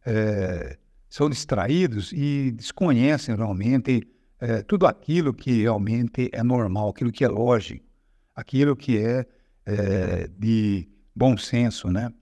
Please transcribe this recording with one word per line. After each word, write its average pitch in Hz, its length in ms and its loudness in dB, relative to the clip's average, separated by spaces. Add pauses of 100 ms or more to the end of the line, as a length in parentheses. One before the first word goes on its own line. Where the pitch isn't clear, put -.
eh, 98 720 -2 (320)
são 147 200 0
distraídos 120 840 -2
e 143 380 -2
desconhecem 127 840 0
realmente, 113 720 0 (320)
eh, 113 240 -2
tudo 190 240 2
aquilo 147 460 0
que 120 300 0
realmente 113 680 0
é 120 100 -4
normal, 107 480 0
aquilo 120 220 -2
que - 120 -2
é 123 40 4
lógico, 113 580 0 (500)
aquilo 135 400 2
que 123 220 -2
é, 120 280 0 (400)
eh, 95 720 -2
de 107 500 0 (280)
bom 123 200 4
senso, 117 540 -2
né? 110 320 -2